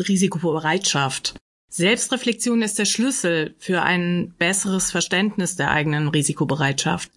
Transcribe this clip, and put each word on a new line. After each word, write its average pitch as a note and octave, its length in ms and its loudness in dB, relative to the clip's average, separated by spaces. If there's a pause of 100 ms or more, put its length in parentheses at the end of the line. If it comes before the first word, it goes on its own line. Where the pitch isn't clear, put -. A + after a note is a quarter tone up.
Risikobereitschaft. E3 1300 0 (340)
Selbstreflexion A#3 920 0
ist G#3+ 160 -2
der G#3 80 0
Schlüssel F#3 720 0
für F3+ 240 0
ein F3 560 0
besseres F#3+ 520 0
Verständnis F3+ 640 0
der C#3+ 140 0
eigenen D3+ 380 0
Risikobereitschaft. D3+ 1080 0